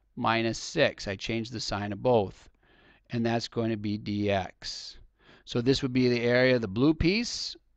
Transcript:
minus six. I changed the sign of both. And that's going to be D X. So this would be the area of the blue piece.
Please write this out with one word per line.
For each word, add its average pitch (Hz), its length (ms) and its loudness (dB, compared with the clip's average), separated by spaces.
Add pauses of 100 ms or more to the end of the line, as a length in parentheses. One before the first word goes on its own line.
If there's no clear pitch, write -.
(180)
minus 113 400 0
six. - 500 -2
I 98 100 -4
changed 113 340 -6
the 113 80 -8
sign 104 320 -6
of 101 100 -10
both. 113 480 2 (600)
And 117 140 -2
that's 117 220 -2
going 113 220 -2
to 113 80 -2
be 104 200 -4
D 104 340 -2
X. - 640 -6 (480)
So 123 160 -4
this 131 200 2
would 131 120 -2
be 127 140 4
the 120 140 2
area 123 340 4
of 120 60 2
the 110 60 -2
blue 123 260 4
piece. 190 600 -2 (220)